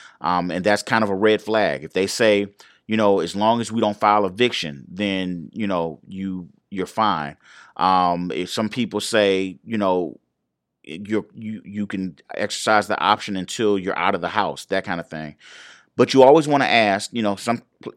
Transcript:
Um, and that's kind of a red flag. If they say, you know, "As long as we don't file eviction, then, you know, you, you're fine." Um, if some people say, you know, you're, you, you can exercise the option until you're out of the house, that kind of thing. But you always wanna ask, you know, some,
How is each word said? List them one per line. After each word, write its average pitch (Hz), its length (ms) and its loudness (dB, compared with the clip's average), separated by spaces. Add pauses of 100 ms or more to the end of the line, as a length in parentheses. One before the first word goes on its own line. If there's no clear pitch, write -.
(200)
Um, 90 300 -2
and 87 140 -4
that's 104 180 2
kind 113 220 2
of 101 60 -2
a 98 40 0
red 107 260 4
flag. 90 440 0
If - 80 -16
they 95 160 0
say, 101 400 2 (400)
you 110 80 0
know, 101 240 4
"As 87 160 -4
long 113 240 2
as 107 100 -6
we 113 100 -2
don't 104 160 0
file 104 300 4
eviction, 92 640 -2
then, 92 640 -4
you 107 160 -6
know, 82 400 -4
you, 95 400 -8 (220)
you're 92 160 -4
fine." 85 500 -2 (400)
Um, 90 580 0
if 90 160 -6
some 110 180 -2
people 104 300 -4
say, 98 640 0
you 113 160 -6
know, 92 400 0 (720)
you're, 104 440 -6
you, 110 320 -12
you 101 200 -6
can 95 300 -6 (180)
exercise 104 540 0
the 104 100 -2
option 101 380 0
until 101 420 -2
you're 92 200 -4
out 95 160 0
of 85 80 -6
the 87 60 -4
house, 90 380 -4
that 95 200 -4
kind 87 140 -6
of - 60 -12
thing. 78 300 -12 (600)
But 127 180 2
you 131 80 8
always 143 260 8
wanna 139 160 2
ask, 104 480 2
you 117 80 -4
know, 101 160 0
some, - 240 -4 (360)